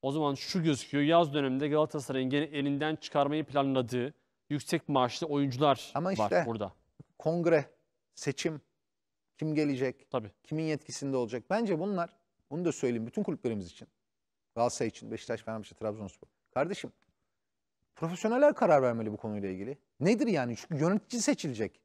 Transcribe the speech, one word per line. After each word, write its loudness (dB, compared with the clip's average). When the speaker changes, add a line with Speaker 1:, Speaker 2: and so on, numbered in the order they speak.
Speaker 1:
O -2
zaman 0
şu -4
gözüküyor. 0
Yaz 6
döneminde 0
Galatasaray'ın 0
gene 2
elinden -2
çıkarmayı 0
planladığı 0
yüksek -2
maaşlı 2
oyuncular 2
Speaker 2:
Ama -2
Speaker 1:
var -2
Speaker 2:
işte 2
Speaker 1:
burada. -4
Speaker 2:
kongre, 2
seçim, -4
kim -2
gelecek, 0
Speaker 1:
Tabii. -4
Speaker 2:
kimin -4
yetkisinde -4
olacak? -2
Bence 0
bunlar, -4
bunu -4
da 2
söyleyeyim -2
bütün -4
kulüplerimiz -4
için. -20
Galatasaray 0
için, -14
Beşiktaş, -8
Fenerbahçe, -10
Trabzonspor. -8
Kardeşim, -4
profesyoneller 2
karar 6
vermeli 0
bu -8
konuyla -6
ilgili. -8
Nedir 2
yani? 0
Çünkü -10
yönetici -2
seçilecek. -2